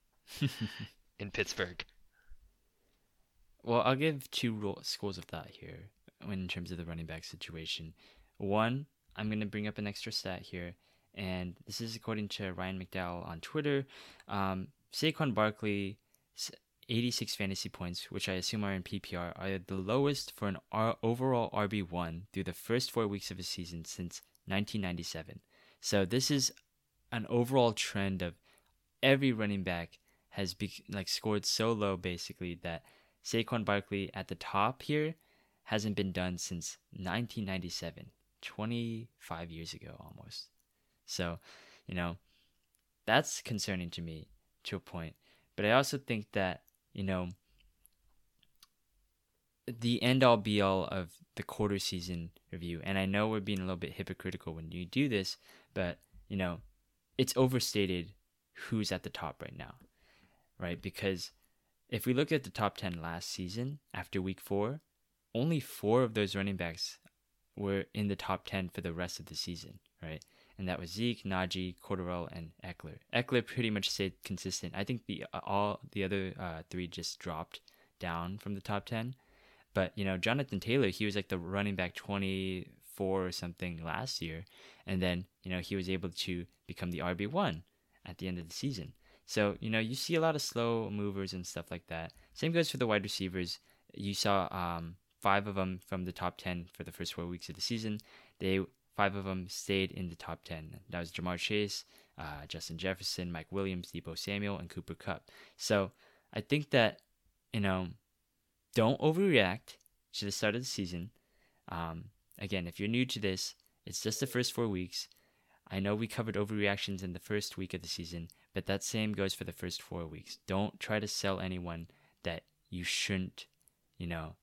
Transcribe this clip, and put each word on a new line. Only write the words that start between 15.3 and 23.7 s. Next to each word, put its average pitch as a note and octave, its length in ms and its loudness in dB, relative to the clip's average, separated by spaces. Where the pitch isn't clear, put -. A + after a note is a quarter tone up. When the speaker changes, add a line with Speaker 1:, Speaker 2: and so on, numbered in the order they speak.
Speaker 1:
Barkley's G#2 600 2
eighty-six A#2 460 2
fantasy F#2+ 360 -2
points, - 400 -6
which - 180 -4
I F#2 60 2
assume G2 280 0
are G2 120 0
in F#2 80 -2
P G2 180 -4
P - 160 -6
R, F2 200 -2
are F#2+ 220 -2
the F2+ 160 -6
lowest C3 580 2
for G#2 160 -2
an F#2+ 100 0
R-, A2 320 2
overall A#2+ 500 4
R G#2 140 4
B G#2 140 0
one E2+ 520 -2
through F#2+ 120 -2
the F#2 80 -4
first - 380 0
four A2 180 2
weeks G2+ 220 -4
of F#2 80 -8
a F#2 40 -8
season E2+ 440 -6